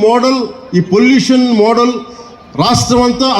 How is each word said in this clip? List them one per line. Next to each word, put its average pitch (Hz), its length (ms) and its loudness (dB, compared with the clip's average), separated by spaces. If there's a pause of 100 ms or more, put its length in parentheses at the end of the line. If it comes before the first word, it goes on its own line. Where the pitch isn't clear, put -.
మోడల్, 247 340 0 (380)
ఈ - 20 2 (140)
పొల్యూషన్ 247 520 2 (160)
మోడల్ 233 320 2 (680)
రాష్ట్రం 240 460 0
అంతా 240 200 -2 (120)